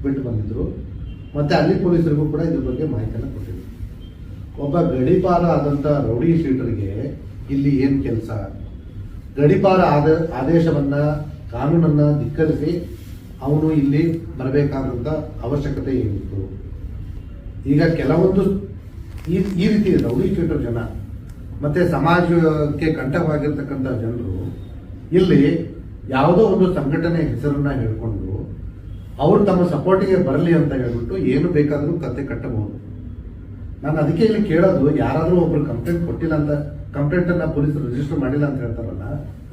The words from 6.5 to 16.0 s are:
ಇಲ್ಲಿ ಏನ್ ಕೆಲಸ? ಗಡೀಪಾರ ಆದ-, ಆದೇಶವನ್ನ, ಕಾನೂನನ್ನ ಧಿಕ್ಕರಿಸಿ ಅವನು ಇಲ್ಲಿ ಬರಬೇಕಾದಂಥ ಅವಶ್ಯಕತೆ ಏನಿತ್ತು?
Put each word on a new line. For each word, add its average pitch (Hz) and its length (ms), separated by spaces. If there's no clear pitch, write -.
ಇಲ್ಲಿ 139 200
ಏನ್ 135 340
ಕೆಲಸ? 113 260
ಗಡೀಪಾರ 185 420
ಆದ-, 160 520
ಆದೇಶವನ್ನ, 143 600
ಕಾನೂನನ್ನ 147 720
ಧಿಕ್ಕರಿಸಿ 156 720
ಅವನು 151 300
ಇಲ್ಲಿ 151 680
ಬರಬೇಕಾದಂಥ 131 720
ಅವಶ್ಯಕತೆ 135 480
ಏನಿತ್ತು? 101 580